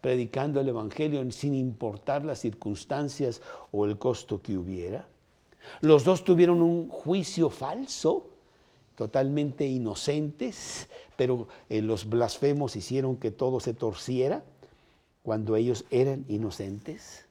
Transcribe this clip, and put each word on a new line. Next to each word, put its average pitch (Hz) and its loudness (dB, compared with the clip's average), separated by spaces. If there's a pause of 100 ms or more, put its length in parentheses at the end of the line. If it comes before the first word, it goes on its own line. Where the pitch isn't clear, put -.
predicando 131 0
el 135 0
evangelio 127 -2
sin 143 -2
importar 127 -2
las 143 -6
circunstancias 127 -4 (300)
o 104 2
el 104 0
costo 113 -2
que 98 -4
hubiera. 92 -6 (720)
Los 151 8
dos 180 4
tuvieron 175 8
un 170 2
juicio 165 0
falso, 185 -2 (680)
totalmente 139 0
inocentes, 147 -4 (260)
pero, 123 0 (220)
eh, 110 0
los 107 -2
blasfemos 127 0
hicieron 127 -2
que 113 -4
todo 131 -2
se 120 -4
torciera 127 -2 (800)
cuando 110 -2
ellos 117 0
eran 135 2
inocentes. 104 -8